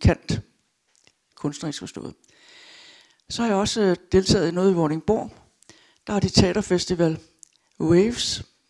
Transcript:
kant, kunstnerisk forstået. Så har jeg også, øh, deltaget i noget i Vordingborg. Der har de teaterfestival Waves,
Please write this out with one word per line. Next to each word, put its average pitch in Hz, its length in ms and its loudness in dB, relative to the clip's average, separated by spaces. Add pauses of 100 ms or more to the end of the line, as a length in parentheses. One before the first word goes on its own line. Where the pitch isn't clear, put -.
kant, - 400 2 (960)
kunstnerisk 147 440 -8
forstået. - 360 -14 (1120)
Så - 140 -6
har 233 60 0
jeg 202 80 2
også, 208 240 0
øh, 190 160 2 (160)
deltaget 190 360 4
i - 20 -2
noget 180 200 2
i 190 40 4
Vordingborg. 170 560 -2 (760)
Der - 60 -6
har 104 80 0
de - 80 2
teaterfestival 180 880 -2 (640)
Waves, 185 640 0 (280)